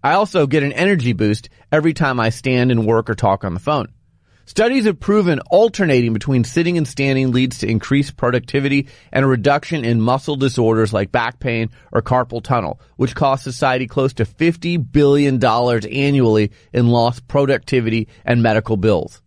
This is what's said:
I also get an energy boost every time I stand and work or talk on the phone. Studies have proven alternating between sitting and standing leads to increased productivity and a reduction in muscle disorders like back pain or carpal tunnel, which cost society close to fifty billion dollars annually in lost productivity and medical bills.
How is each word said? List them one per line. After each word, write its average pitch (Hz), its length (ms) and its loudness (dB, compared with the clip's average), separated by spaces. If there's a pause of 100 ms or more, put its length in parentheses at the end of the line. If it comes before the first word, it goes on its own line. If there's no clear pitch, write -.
I 143 100 2
also 185 320 0
get 143 160 0
an 139 100 -4
energy 151 400 0
boost 107 340 0 (240)
every 156 220 2
time 135 260 -2
I 113 100 0
stand 127 420 0
and 113 140 2
work 113 240 0
or 110 60 -2
talk 98 300 0
on 90 80 -4
the 90 80 -6
phone. 147 260 -4 (580)
Studies 240 380 0
have 208 160 0
proven 196 400 2 (100)
alternating 170 640 2
between 120 320 0
sitting 170 340 -2
and 156 80 0
standing 131 460 -2
leads 127 280 -2
to - 100 -4
increased 139 480 -2
productivity 139 720 -2 (240)
and 131 100 2
a 139 60 2
reduction 139 560 0
in 117 160 0
muscle 131 340 -2
disorders 113 560 0
like 101 220 -4
back 120 260 -2
pain 113 300 -4 (240)
or 113 80 0
carpal 123 420 -2
tunnel, 117 380 -4 (160)
which 127 180 -2
cost 135 300 -2
society 127 420 -2
close 135 280 -2
to 113 100 -2
fifty 170 500 -2
billion 143 640 2
dollars 120 480 0
annually 123 680 2 (220)
in 120 160 2
lost 120 400 0
productivity 123 800 -2 (160)
and 120 180 2
medical 110 320 0
bills. 98 520 -2